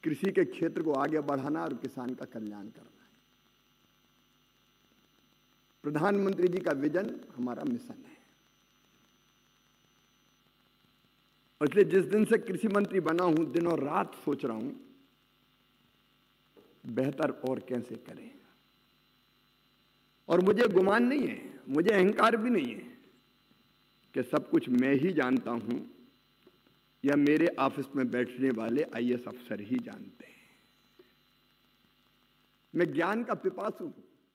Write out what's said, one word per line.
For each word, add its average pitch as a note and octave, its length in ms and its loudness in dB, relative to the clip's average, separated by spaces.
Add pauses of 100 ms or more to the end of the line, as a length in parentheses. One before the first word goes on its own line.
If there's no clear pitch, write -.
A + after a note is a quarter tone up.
कृषि E3+ 280 -2
के F#3+ 140 2
क्षेत्र E3 380 -6
को D#3 100 0
आगे D3 260 0
बढ़ाना D3 440 -4
और D#3 100 -6
किसान B2+ 420 -8
का - 100 -14
कल्याण G#2 440 -12
करना - 340 -20
है। - 60 -20 (2750)
प्रधानमंत्री F#3+ 640 2
जी F3 120 0
का - 120 -2
विजन D3+ 480 -2 (160)
हमारा B2 280 -6
मिशन - 400 -6
है। - 140 -20 (3500)
और D3 80 4
इसलिए F#3+ 160 8
जिस E3+ 200 4
दिन G#3 200 4
से A3+ 120 2
कृषि G3 300 -4
मंत्री G3 320 0
बना E3 240 0
हूं, D#3+ 280 2
दिन E3+ 160 0
और D#3 160 0
रात F3 320 -2
सोच C#3+ 300 -4
रहा A2+ 120 -4
हूं, A#2 160 -8 (2250)
बेहतर C#3 380 -2
और B2+ 280 -4
कैसे A#2+ 360 -8
करें। - 460 -20 (1900)
और F3 140 4
मुझे G#3 260 4
गुमान G3 360 4
नहीं B3 240 2
है, - 320 -10 (100)
मुझे D#3 200 2
अहंकार G#3 480 6
भी A3 120 -2
नहीं C#3 260 0
है - 140 -14 (1200)
कि C3 100 0
सब C#3 260 -2
कुछ D#3+ 200 2
मैं B2+ 240 4
ही D3+ 200 2
जानता B2+ 380 0
हूं A#2 540 -6 (1000)
या C#3+ 100 4
मेरे D3 320 4
ऑफिस C3+ 480 -2
में B2+ 160 0
बैठने B2+ 380 -2
वाले A#2 340 -2
आईएएस A#2+ 440 -2
अफसर - 340 -10
ही A#2 180 -4
जानते G2 460 -14
हैं। - 340 -20 (2250)
मैं D#3+ 180 0
ज्ञान F#3+ 300 0
का A#3 100 -4
पिपासु F#3 520 -6
हूं। - 500 -18